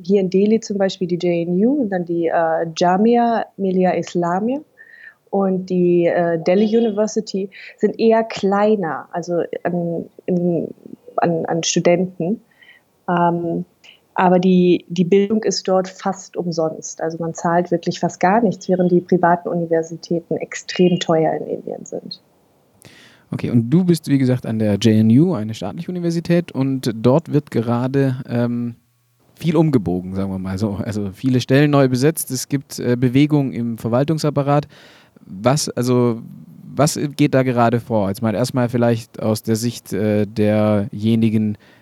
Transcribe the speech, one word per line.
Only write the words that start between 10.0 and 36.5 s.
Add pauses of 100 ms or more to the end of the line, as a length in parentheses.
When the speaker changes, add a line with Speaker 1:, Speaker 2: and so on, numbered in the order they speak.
Speaker 1:
in, (480)
an,
an
Studenten. (680)
Ähm, (540)
aber
die,
die
Bildung
ist
dort
fast
umsonst.
Also
man
zahlt
wirklich
fast
gar
nichts,
während
die
privaten
Universitäten
extrem
teuer
in
Indien
sind. (1080)
Speaker 2:
Okay,
und
du
bist,
wie
gesagt,
an
der
J
N
U,
eine
staatliche
Universität,
und
dort
wird
gerade, (120)
ähm, (580)
viel
umgebogen,
sagen
wir
mal
so.
Also
viele
Stellen
neu
besetzt,
es
gibt,
äh,
Bewegung
im
Verwaltungsapparat. (600)
Was,
also, (520)